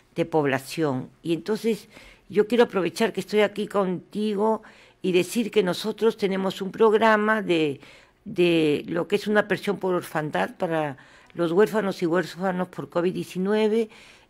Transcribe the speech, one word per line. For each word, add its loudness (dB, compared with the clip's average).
de 0
población. -2
Y -2
entonces, -2
yo 2
quiero 4
aprovechar -2
que -8
estoy 0
aquí 0
contigo -2
y 0
decir 0
que 2
nosotros 0
tenemos -2
un -6
programa 4
de, 0
de 2
lo -2
que -2
es -2
una 2
pensión -2
por -2
orfandad -4
para -2
los 0
huérfanos 2
y 0
huérfanos -2
por -10
covid 0
diecinueve. 0